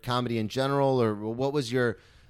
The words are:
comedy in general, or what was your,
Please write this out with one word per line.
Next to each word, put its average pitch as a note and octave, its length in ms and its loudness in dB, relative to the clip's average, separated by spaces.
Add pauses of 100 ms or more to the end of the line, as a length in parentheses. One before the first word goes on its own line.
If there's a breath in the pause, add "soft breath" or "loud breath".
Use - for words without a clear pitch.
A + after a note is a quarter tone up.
comedy A#2+ 340 -2
in A2 100 -2
general, C3+ 540 2
or G#2+ 140 2
what A2+ 380 -4
was C3+ 180 -2
your, A#2+ 260 0 (320 soft breath)